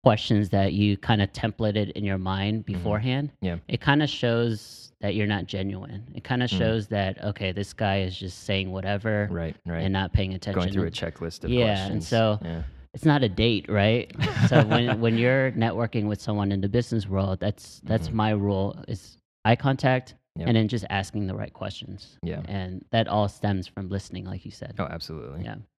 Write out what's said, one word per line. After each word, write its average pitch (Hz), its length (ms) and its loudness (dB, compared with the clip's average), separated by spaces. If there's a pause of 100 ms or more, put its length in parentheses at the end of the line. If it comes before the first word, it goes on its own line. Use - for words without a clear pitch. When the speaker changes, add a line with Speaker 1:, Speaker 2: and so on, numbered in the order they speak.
Speaker 1:
questions 104 460 4
that 98 240 2
you 101 240 2
kinda 104 300 2
templated 107 640 -2
in - 120 -6
your 98 140 -2
mind 98 480 -2
Speaker 2:
Mm-hmm. 104 80 -4
Speaker 1:
beforehand, 113 580 -2 (100)
Speaker 2:
Yeah. 87 160 -2 (100)
Speaker 1:
it - 140 -4
kinda 147 260 4
shows 117 840 -2 (100)
that 101 140 -2
you're 104 120 0
not 101 200 -2
genuine. 98 560 -8 (100)
It - 100 -14
kinda 123 220 0
Speaker 2:
Mm. 101 120 -2
Speaker 1:
shows 110 300 2
that, 98 360 0
okay, 101 280 -2
this 98 220 -6
guy 98 280 2
is 92 160 -4
just 92 260 -10
saying 98 280 -2
whatever 104 600 -2
Speaker 2:
Right, 82 240 -4 (100)
right. 85 140 -4
Speaker 1:
and 98 140 0
not 95 200 0
paying 95 200 2
attention. 92 280 -4
Speaker 2:
Going 90 120 -2
through 90 140 0
a 82 40 -4
checklist 82 520 -8
of - 80 -4
Speaker 1:
Yeah, 123 120 4
and 107 120 2
Speaker 2:
questions. 98 320 -4
Speaker 1:
so 110 340 2
Speaker 2:
Yeah. 82 220 -6 (300)
Speaker 1:
it's - 120 -4
not 147 180 6
a 110 60 4
date, 107 400 2
right? 107 500 4
Speaker 2:
<laughs> - 300 4
Speaker 1:
So 160 160 8
when, 120 340 2
when 113 180 2
you're 131 360 4
networking 110 540 0
with 104 140 -2
someone 104 300 0
in 98 100 0
the 98 80 0
business 113 380 0
world, 95 320 0
that's, - 460 -6
that's 110 220 0
Speaker 2:
Mm-hmm. - 100 -4
Speaker 1:
my 107 140 2
rule 101 440 0 (140)
is - 280 -10 (280)
eye 117 100 6
contact 131 600 0 (200)
Speaker 2:
Yep. - 120 -4
Speaker 1:
and 113 100 6
then 110 100 4
just 107 220 -2
asking 98 380 -4
the 95 80 -4
right 104 180 -8
questions. - 680 -12
Speaker 2:
Yeah. 85 220 -6
Speaker 1:
And 92 460 -6
that 113 160 4
all 104 220 2
stems 98 380 -2
from 98 220 -8
listening, 95 360 -8
like 95 200 -10
you 107 60 -12
said. - 280 -14
Speaker 2:
Oh, 85 100 -2
absolutely. 80 540 -10
Speaker 1:
Yeah. 110 120 -10 (240)